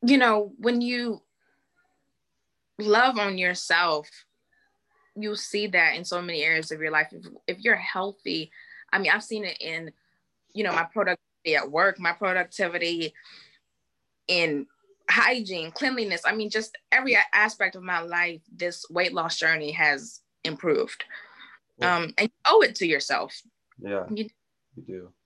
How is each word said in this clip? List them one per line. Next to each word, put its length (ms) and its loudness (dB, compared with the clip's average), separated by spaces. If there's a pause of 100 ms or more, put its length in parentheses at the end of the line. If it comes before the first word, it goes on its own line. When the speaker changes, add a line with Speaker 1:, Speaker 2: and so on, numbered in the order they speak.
Speaker 1:
you 120 8
know, 400 4
when 240 2
you 400 -4 (1600)
love 400 4
on 180 -2
yourself, 720 0 (1040)
you 200 -6
see 320 -4
that 280 4
in 100 -8
so 160 -4
many 220 -4
areas 280 0
of 80 -10
your 120 -4
life. 200 2
If, 140 -20 (220)
if 120 -6
you're 160 2
healthy, 760 -6 (420)
I 60 2
mean, 120 2
I've 120 2
seen 200 -8
it 180 -8
in, 300 -8 (600)
you 100 -4
know, 80 -2
my 140 0
productivity 720 -2
at 120 -2
work, 300 2
my 140 0
productivity 1000 -2 (1120)
in 380 0 (440)
hygiene, 600 0
cleanliness. 540 -2
I 80 2
mean, 160 -4
just 280 -4 (140)
every 240 2
a-, 180 4
aspect 420 0
of 80 -16
my 180 -2
life, 400 -4 (100)
this 380 -8
weight 240 0
loss 240 -2
journey 340 0
has 500 0 (240)
improved. 580 0 (760)
Speaker 2:
Cool. 100 2
Speaker 1:
Um, 280 0
and 120 2
you 60 -18 (100)
owe 160 8
it 140 4
to 120 -2
yourself. 520 -2 (400)
Speaker 2:
Yeah, 340 -6
Speaker 1:
You 160 -6 (460)
Speaker 2:
you 80 -18
do. 300 -14 (120)